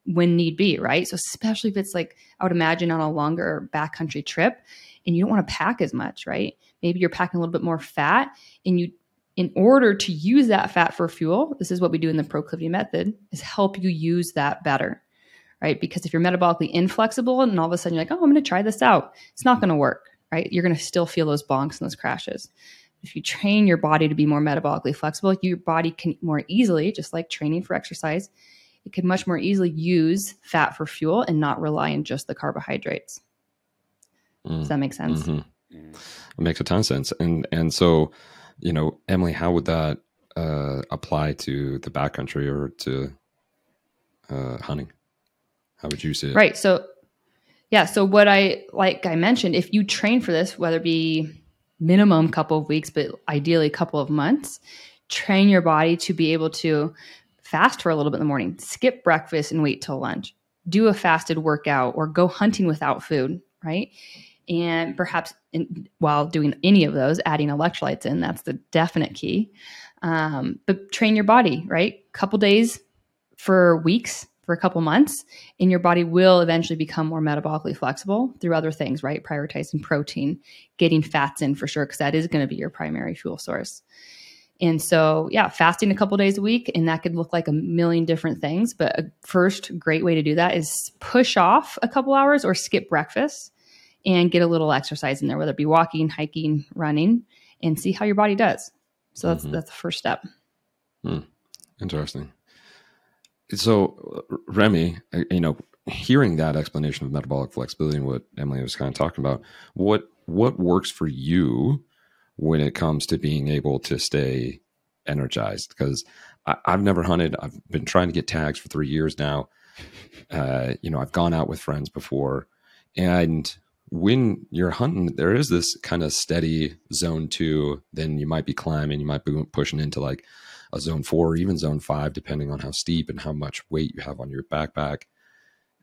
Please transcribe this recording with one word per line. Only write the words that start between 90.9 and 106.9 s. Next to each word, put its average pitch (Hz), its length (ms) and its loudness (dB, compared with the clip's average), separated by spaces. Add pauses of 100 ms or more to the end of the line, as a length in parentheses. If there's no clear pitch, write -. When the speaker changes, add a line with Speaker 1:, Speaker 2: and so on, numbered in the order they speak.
Speaker 1:
push 247 360 2
off 202 460 4
a 233 60 -2
couple 269 260 0
hours 285 300 4
or 190 100 2
skip - 340 -2
breakfast - 640 -2 (520)
and 180 260 4
get 175 120 4
a 170 40 4
little 160 260 2
exercise 139 500 -2
in 139 60 -2
there, 147 100 -2
whether 156 140 -2
it - 40 -6
be 151 100 -2
walking, 160 420 2
hiking, 151 560 -4 (100)
running, 160 500 2 (380)
and 160 160 0
see 190 140 -2
how 214 120 -2
your 208 120 2
body 208 180 2
does. 202 360 0 (440)
So - 140 -4
that's, 160 160 -2
Speaker 2:
Mm-hmm. 143 80 -6
Speaker 1:
that's 160 180 -8
the - 60 -20
first - 220 -8
step. - 260 -4 (800)
Speaker 2:
Hmm. 76 160 -4 (600)
Interesting. 76 520 -8 (1200)
So, 101 760 0
uh, - 60 -6 (120)
Remy, 87 500 2 (140)
uh, 85 180 -2
you 90 100 2
know, 78 160 0 (300)
hearing 123 500 2
that 78 200 0
explanation 76 500 -4